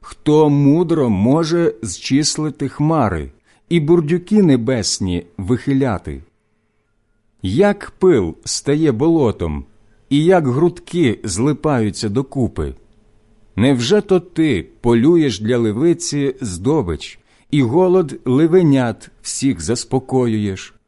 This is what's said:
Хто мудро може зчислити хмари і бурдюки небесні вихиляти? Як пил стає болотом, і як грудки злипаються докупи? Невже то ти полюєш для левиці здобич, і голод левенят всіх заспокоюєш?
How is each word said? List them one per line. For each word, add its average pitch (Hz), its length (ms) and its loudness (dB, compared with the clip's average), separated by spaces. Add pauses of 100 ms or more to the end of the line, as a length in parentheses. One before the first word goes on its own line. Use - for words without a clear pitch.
Хто 151 480 0
мудро 147 600 2
може 151 640 2 (100)
зчислити 139 840 -4
хмари 113 640 -2 (380)
і 170 100 2
бурдюки 175 640 2
небесні 113 800 0 (120)
вихиляти? 110 880 -2 (1160)
Як 196 580 0
пил 113 360 2 (100)
стає 151 460 -2
болотом, 110 760 -2 (440)
і 143 140 2
як 170 240 2
грудки 160 760 -2
злипаються 113 840 -2
докупи? 101 640 -4 (840)
Невже 131 460 2
то 190 180 2
ти 147 500 -2 (120)
полюєш 120 580 2
для 113 180 -2
левиці 143 840 -2
здобич, 95 760 -4 (320)
і 147 100 2
голод 175 640 0
левенят 139 840 2 (100)
всіх 127 400 -4
заспокоюєш? 117 1120 -4 (120)